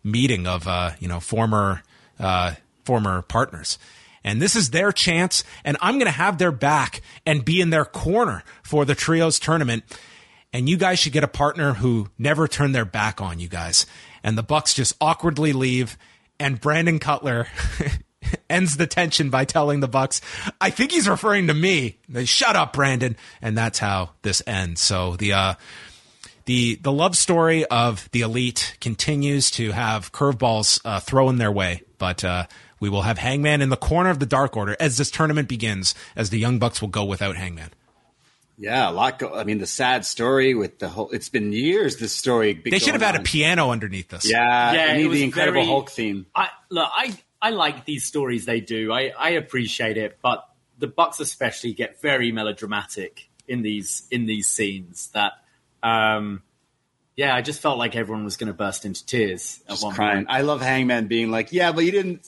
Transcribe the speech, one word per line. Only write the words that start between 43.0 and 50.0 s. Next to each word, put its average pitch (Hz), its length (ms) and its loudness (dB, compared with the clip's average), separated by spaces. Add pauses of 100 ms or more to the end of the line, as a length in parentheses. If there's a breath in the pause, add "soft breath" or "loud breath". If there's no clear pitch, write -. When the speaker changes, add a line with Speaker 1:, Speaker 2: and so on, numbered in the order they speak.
Speaker 2:
going 208 120 4
Speaker 1:
had 170 40 -2
a - 40 -2
Speaker 2:
on. 90 40 -6
Speaker 1:
piano 156 460 2
underneath 98 400 -6
this. 95 200 -2
Speaker 2:
Yeah, 120 420 4
Speaker 3:
Yeah, 160 160 4
Speaker 2:
we 151 40 4
Speaker 3:
it 151 100 2
Speaker 2:
need 156 60 4
Speaker 3:
was 143 100 2
Speaker 2:
the 143 60 2
Incredible 147 380 0
Speaker 3:
very - 40 2
Speaker 2:
Hulk 135 240 0
theme. 101 440 -4
Speaker 3:
I, 185 140 0 (200)
look, 160 260 -2
I, 220 220 -4 (240)
I 208 100 0
like 156 360 -2
these 147 180 -6
stories 123 400 -4
they 117 160 -2
do. 110 320 -4
I, 131 260 -2
I 156 120 2
appreciate 120 640 -2
it, 107 240 -6